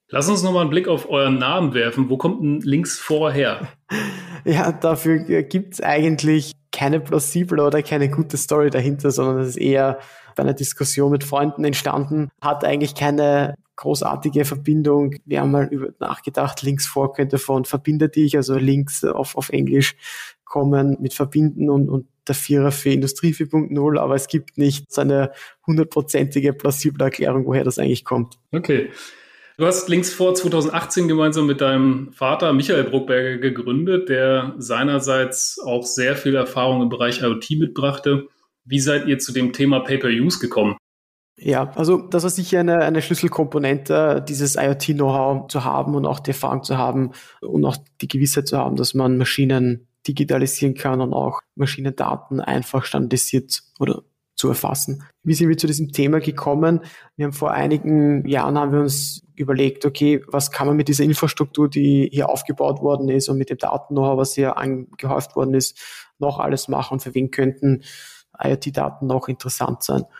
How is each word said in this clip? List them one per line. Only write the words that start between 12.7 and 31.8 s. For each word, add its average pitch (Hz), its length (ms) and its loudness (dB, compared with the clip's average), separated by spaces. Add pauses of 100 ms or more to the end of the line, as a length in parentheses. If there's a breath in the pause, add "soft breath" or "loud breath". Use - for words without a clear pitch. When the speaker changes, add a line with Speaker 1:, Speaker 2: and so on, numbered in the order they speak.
Speaker 2:
keine 143 600 2 (220)
großartige 147 680 -2
Verbindung. 143 800 2
Wir 147 160 -2
haben 139 120 2
mal 139 160 2
über, 135 340 -6
nachgedacht, - 600 -4
Links 139 240 0
four 135 280 -2
könnte 135 240 0
von 135 260 0
Verbinde 151 460 0
dich, 151 260 2
also 135 200 2
Links 139 500 0
auf, - 320 -4
auf 139 100 -6
Englisch 135 480 0 (480 loud breath)
kommen 139 560 2
mit 131 140 -6
Verbinden 147 560 0
und, 143 180 4
und 135 200 -2 (200)
der 139 80 -2
Vierer 143 360 2
für 143 180 -2
Industrie 135 420 2
vier 156 160 -2
Punkt 151 240 0
null, 143 260 2
aber 135 180 2
es 135 120 -2
gibt - 300 -4
nicht 143 340 0
so - 80 -2
eine 139 320 2 (340 loud breath)
hundertprozentige 143 840 0
plausible 143 540 -2
Erklärung, 135 400 0
woher 131 180 0
das 131 160 0
eigentlich 131 240 0
kommt. 120 360 -4 (120)
Speaker 1:
Okay. 151 380 0 (680 loud breath)
Du 160 120 2
hast 180 200 0
Links 175 240 0
four 185 220 2
zweitausendachtzehn 165 720 0
gemeinsam 156 380 2
mit 139 160 0
deinem 135 500 2